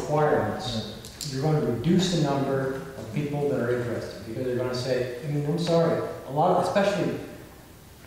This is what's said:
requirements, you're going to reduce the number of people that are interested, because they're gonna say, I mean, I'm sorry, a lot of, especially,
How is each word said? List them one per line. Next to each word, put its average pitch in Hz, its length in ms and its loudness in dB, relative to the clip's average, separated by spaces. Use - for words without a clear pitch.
requirements, 113 1300 0
you're 131 100 -4
going 151 200 4
to 117 60 0
reduce 151 480 2
the 151 80 4
number 135 580 0
of - 160 -12
people 143 360 -2
that 127 100 0
are 120 200 0
interested, - 480 -6
because 127 180 -6
they're 123 100 -2
gonna 123 200 -2
say, - 480 -2
I 147 80 -4
mean, 147 140 0
I'm 165 140 0
sorry, 165 420 4
a 131 40 -10
lot 156 260 4
of, - 80 2
especially, 196 500 2